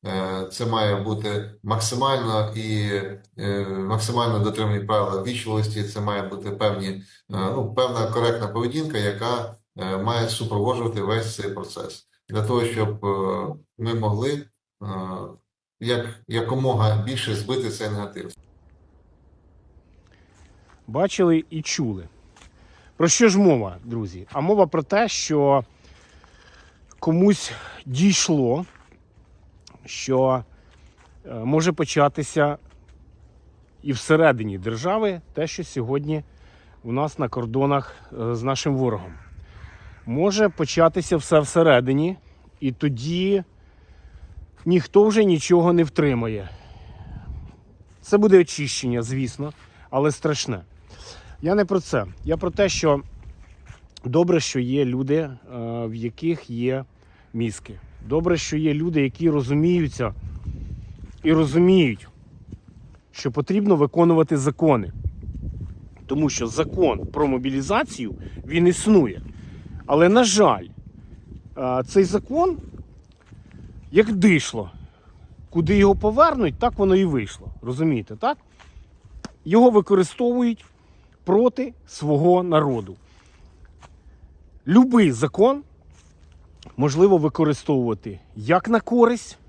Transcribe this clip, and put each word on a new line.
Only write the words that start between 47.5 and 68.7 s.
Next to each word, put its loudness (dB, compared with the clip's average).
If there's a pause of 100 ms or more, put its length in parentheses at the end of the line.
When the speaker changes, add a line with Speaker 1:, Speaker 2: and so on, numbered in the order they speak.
Speaker 2:
Це 2
буде 8
очищення, -2
звісно, -6 (360)
але 2
страшне. -4 (840)
Я 0
не 2
про 0
це. -4 (180)
Я -2
про -4
те, 2
що 0 (1040)
добре, 2
що -4
є 0
люди, -2
е, -4 (480)
в -8
яких -6
є -4 (480)
мізки. -8 (280)
Добре, 0
що -4
є 0
люди, 0
які 0
розуміються 0 (1120)
і 4
розуміють, 4 (1040)
що -6
потрібно 2
виконувати 4
закони. 2 (1120)
Тому 0
що -4
закон 0
про 0
мобілізацію, -2 (300)
він 4
існує. 4 (640)